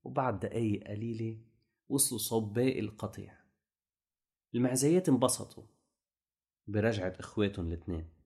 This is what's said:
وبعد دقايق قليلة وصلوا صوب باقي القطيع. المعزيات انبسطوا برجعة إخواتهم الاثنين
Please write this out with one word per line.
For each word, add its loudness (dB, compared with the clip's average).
وبعد -2
دقايق 0
قليلة -6
وصلوا 0
صوب -2
باقي 2
القطيع. -8
المعزيات 4
انبسطوا 2
برجعة 0
إخواتهم -2
الاثنين -4